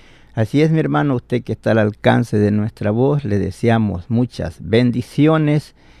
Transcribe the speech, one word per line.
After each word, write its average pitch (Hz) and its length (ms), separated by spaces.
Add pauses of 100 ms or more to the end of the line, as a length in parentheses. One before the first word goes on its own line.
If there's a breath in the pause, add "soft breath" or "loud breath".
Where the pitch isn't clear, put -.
(340 soft breath)
Así 120 280
es, 160 80
mi 160 80
hermano, 147 380
usted 120 260
que 113 120
está - 180
al 110 60
alcance 117 600
de 104 140
nuestra 104 400
voz, 139 320
le 101 160
deseamos 101 680
muchas 113 520
bendiciones 143 1120 (260 soft breath)